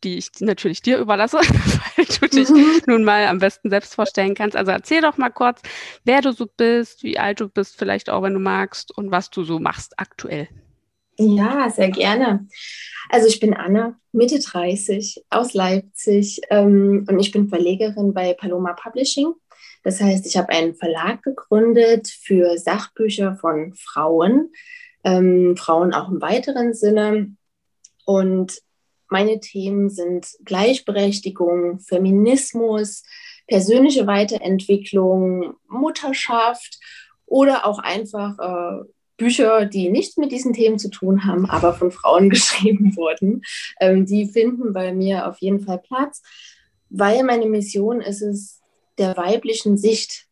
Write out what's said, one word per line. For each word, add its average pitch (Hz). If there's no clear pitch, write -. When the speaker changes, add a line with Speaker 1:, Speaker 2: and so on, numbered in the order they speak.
Speaker 1:
die 180
ich -
natürlich 190
dir 247
überlasse, 214
<laughs> -
weil -
du 269
dich 269
Speaker 2:
Mhm. 311
Speaker 1:
nun 226
mal 208
am 185
besten 196
selbst 202
vorstellen 196
kannst. 208
Also 196
erzähl 254
doch 311
mal 254
kurz, 247
wer 254
du 269
so 233
bist, 233
wie -
alt 202
du 214
bist, -
vielleicht 196
auch, 190
wenn 190
du 196
magst, 190
und 196
was 180
du 180
so 160
machst -
aktuell. -
Speaker 2:
Ja, 220
sehr 196
gerne. 202
Also 226
ich 220
bin 214
Anne, 214
Mitte 240
dreißig, 196
aus 247
Leipzig, 202
ähm, 202
und 196
ich 202
bin 208
Verlegerin 196
bei 185
Paloma 180
Publishing. 269
Das 190
heißt, 196
ich -
habe 180
einen 165
Verlag 170
gegründet 226
für 175
Sachbücher 202
von 165
Frauen, 170
ähm, 180
Frauen 170
auch 151
im 175
weiteren 240
Sinne. 208
Und 190
meine 208
Themen 202
sind 180
Gleichberechtigung, 190
Feminismus, 214
persönliche 233
Weiterentwicklung, 190
Mutterschaft 247
oder 269
auch 208
einfach, 202
äh, 180
Bücher, 226
die 196
nichts 269
mit 294
diesen 247
Themen 220
zu 208
tun 196
haben, 185
aber 170
von 180
Frauen 185
<laughs> -
geschrieben 196
wurden. 180
Ähm, 190
die 202
finden 233
bei 185
mir 190
auf 175
jeden 196
Fall 190
Platz, 269
weil 202
meine 233
Mission 214
ist 202
es, 202
der 185
weiblichen 214
Sicht 214